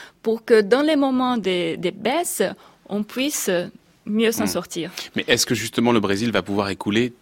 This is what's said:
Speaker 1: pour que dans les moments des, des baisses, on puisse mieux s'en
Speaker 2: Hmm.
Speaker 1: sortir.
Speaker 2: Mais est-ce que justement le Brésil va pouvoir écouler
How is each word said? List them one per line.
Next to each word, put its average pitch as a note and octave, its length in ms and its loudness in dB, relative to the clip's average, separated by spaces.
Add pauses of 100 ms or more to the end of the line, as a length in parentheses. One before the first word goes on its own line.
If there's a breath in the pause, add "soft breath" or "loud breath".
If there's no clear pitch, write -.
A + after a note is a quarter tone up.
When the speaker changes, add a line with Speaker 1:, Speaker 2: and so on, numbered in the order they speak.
(220 loud breath)
Speaker 1:
pour A3+ 220 -2
que A3 160 6
dans G#3+ 220 4
les D#4 140 2
moments B3+ 400 2
des, F3+ 400 -2
des E3+ 160 -4
baisses, B3 500 -2 (460 soft breath)
on G#3 160 -4
puisse C4 460 -4 (560)
mieux A3 260 2
s'en A#3 120 -2
Speaker 2:
Hmm. G3+ 40 0
Speaker 1:
sortir. F3 420 -6 (240 loud breath)
Speaker 2:
Mais - 140 -4
est-ce A#2+ 180 2
que C3 80 0
justement A#2 380 0
le A#2 80 4
Brésil G2+ 320 0
va G2 100 2
pouvoir G2 280 -2
écouler G#2+ 520 0